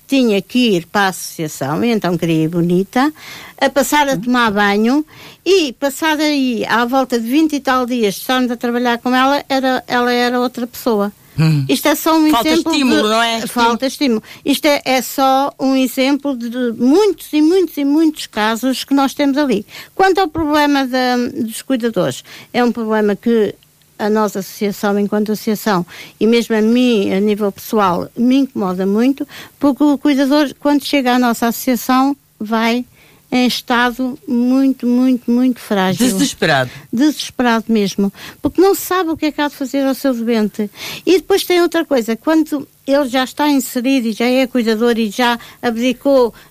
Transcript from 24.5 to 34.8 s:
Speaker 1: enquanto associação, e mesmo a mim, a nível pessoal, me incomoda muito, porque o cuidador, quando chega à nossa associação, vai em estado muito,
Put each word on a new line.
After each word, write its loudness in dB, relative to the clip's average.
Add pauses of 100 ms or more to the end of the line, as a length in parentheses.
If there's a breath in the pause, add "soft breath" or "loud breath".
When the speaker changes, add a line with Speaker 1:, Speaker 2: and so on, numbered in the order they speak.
Speaker 1:
enquanto -2
associação, -2 (340 loud breath)
e 2
mesmo 2
a 2
mim, 2
a 0
nível 0
pessoal, -2
me 2
incomoda -2
muito, 0 (340 loud breath)
porque 0
o 4
cuidador, 0
quando 0
chega 0
à 2
nossa 0
associação, 0 (220)
vai -2 (460 soft breath)
em 2
estado -2 (100)
muito, 2